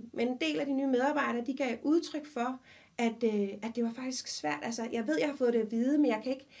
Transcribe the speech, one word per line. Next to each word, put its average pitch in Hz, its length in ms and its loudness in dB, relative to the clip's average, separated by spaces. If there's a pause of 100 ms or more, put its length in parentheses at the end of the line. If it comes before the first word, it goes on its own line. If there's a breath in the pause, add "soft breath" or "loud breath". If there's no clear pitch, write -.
(120)
men 233 160 0
en 254 120 -2
del 311 200 0
af 285 60 0
de 277 60 0
nye 277 140 2
medarbejdere, 254 600 2
de 269 100 -2
gav 247 260 0
udtryk 302 440 2
for, 254 340 -4 (380 loud breath)
at, 233 260 0
øh, 208 240 2 (140)
at 226 140 -4
det 233 80 0
var 233 80 -2
faktisk 254 360 -6
svært. 294 340 -4
Altså, 233 300 -4
jeg 233 140 -2
ved, 302 120 2
jeg 302 100 2
har 285 80 -4
fået 240 180 2
det 233 60 4
at 214 100 -2
vide, 254 280 2
men 294 120 6
jeg 214 120 0
kan 254 100 -2
ikke, 269 140 -8 (140 loud breath)